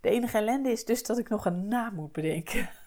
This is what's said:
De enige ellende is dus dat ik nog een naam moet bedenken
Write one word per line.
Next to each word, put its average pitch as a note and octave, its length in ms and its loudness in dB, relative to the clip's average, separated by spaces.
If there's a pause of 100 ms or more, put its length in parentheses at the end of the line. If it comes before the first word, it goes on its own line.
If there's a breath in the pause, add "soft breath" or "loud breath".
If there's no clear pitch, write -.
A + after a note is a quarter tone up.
De - 40 6
enige A#3 280 2
ellende B3 340 2
is A3+ 140 -2
dus B3 180 0
dat B3 140 -2
ik A3+ 120 -4
nog G#3 160 -2
een F#3 220 0
naam A3+ 280 -2
moet D3+ 160 -8
bedenken D#3+ 580 -2 (180)